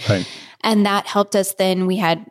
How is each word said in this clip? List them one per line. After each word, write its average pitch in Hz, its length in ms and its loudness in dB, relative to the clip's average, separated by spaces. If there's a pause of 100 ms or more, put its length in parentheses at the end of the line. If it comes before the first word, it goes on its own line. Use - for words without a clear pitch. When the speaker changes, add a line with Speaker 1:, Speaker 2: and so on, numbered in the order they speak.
Speaker 1:
Right. 95 180 0 (360)
Speaker 2:
And 214 240 4
that 202 200 0
helped 202 300 0
us 190 180 0
then. 185 320 0
We 185 120 0
had 170 320 0